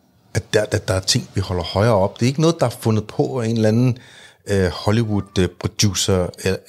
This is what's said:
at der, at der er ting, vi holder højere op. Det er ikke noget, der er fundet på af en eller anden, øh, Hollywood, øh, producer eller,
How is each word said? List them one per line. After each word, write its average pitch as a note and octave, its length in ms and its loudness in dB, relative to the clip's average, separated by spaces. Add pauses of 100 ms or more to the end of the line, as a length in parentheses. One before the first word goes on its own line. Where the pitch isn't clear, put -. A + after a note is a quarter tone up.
(340)
at - 200 -4
der, G#2+ 180 2
at - 160 -2
der F#2+ 60 0
er F#2+ 60 0
ting, - 340 -2
vi G2+ 80 -2
holder F2+ 220 -4
højere G#2+ 300 2
op. G2 260 0
Det A#2 60 0
er - 20 4
ikke C#3+ 140 -2
noget, E3 180 2
der C#3 60 0
er A#2+ 40 0
fundet A2 380 -2
på C3 340 -4
af A2+ 60 -4
en A#2 80 -2
eller G#2+ 140 2
anden, B2 280 2 (500)
øh, F#2+ 200 2
Hollywood, G#2+ 720 -2
øh, F2+ 100 4 (100)
producer F#2 680 0 (160)
eller, F#2+ 140 -2 (100)